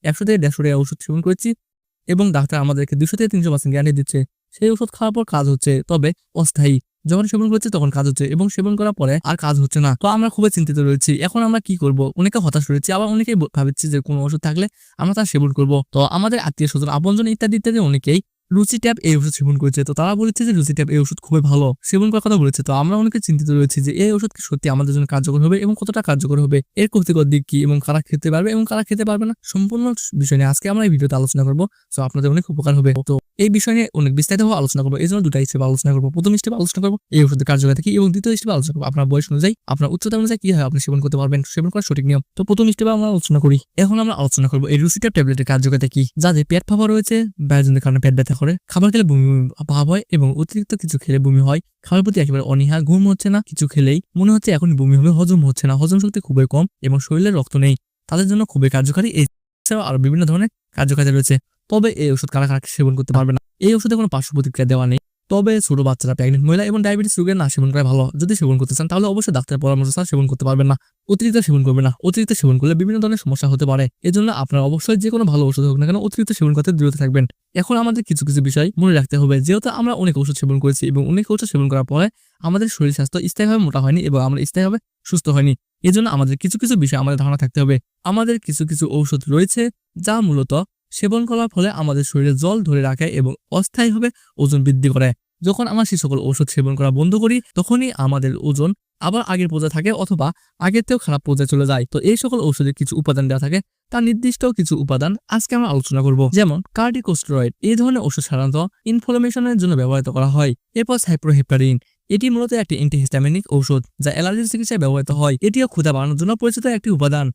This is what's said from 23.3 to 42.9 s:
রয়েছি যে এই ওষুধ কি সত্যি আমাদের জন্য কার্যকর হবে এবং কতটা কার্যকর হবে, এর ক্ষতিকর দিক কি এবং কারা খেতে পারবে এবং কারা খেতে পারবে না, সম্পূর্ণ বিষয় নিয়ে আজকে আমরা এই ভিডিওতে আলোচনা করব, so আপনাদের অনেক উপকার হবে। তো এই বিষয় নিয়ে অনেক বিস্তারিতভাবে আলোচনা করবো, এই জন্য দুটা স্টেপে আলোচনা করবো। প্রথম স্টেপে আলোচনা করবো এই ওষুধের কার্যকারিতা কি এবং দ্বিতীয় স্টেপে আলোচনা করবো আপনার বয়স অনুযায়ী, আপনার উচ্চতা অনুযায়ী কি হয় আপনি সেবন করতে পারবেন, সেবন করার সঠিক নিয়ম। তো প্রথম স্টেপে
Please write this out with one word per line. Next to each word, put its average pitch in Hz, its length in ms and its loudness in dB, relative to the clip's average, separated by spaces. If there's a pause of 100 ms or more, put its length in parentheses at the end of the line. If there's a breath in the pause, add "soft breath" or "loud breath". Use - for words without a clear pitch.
রয়েছি 143 280 2
যে 143 60 -4 (120)
এই 214 140 2
ওষুধ 202 180 -4
কি - 120 -18
সত্যি 147 220 -4
আমাদের 139 260 0
জন্য 147 180 2
কার্যকর 139 320 0
হবে 180 180 4
এবং 202 160 0
কতটা 202 300 -4
কার্যকর 143 340 0
হবে, 143 140 2 (240)
এর 214 120 2
ক্ষতিকর 165 400 2
দিক 143 160 2
কি - 160 -2
এবং 147 200 2
কারা 147 220 0
খেতে 151 260 -2
পারবে 180 180 0
এবং 220 180 0
কারা 214 180 -2
খেতে 214 220 -2
পারবে 208 200 -2
না, 233 40 -4 (180)
সম্পূর্ণ 240 340 -2 (360)
বিষয় 139 180 2
নিয়ে 135 120 2
আজকে - 200 -4
আমরা 214 140 0
এই 190 80 2
ভিডিওতে 139 260 0
আলোচনা 135 280 0
করব, 139 140 0 (320)
so - 140 -6
আপনাদের 139 240 -2
অনেক 175 220 0
উপকার 147 260 0
হবে। 135 120 4 (180)
তো 143 40 2 (300)
এই 208 120 4
বিষয় 214 220 0
নিয়ে 233 100 0 (120)
অনেক 143 180 2
বিস্তারিতভাবে 202 440 2
আলোচনা 139 220 -2
করবো, 135 200 -2
এই - 60 0
জন্য 202 160 0
দুটা 143 120 0 (100)
স্টেপে 135 220 -2
আলোচনা 135 260 0
করবো। 135 200 0
প্রথম 175 240 2
স্টেপে 233 200 -6
আলোচনা 175 240 -2
করবো 202 140 0 (180)
এই 151 100 6
ওষুধের 139 240 0
কার্যকারিতা 139 360 2
কি 208 120 0
এবং 196 160 4
দ্বিতীয় 202 240 -2
স্টেপে 214 180 -4
আলোচনা 147 180 -2
করবো 151 160 -6
আপনার 143 220 0
বয়স 143 200 2
অনুযায়ী, 160 220 0 (200)
আপনার 143 200 0
উচ্চতা 214 260 -4
অনুযায়ী 220 240 0
কি 190 120 0
হয় 147 140 2
আপনি 143 160 0
সেবন 139 180 0
করতে 143 180 -2
পারবেন, 139 180 0 (140)
সেবন 165 200 -2
করার 208 160 -4
সঠিক 139 200 0
নিয়ম। 139 120 2 (160)
তো - 120 -4
প্রথম 208 240 4
স্টেপে 220 220 0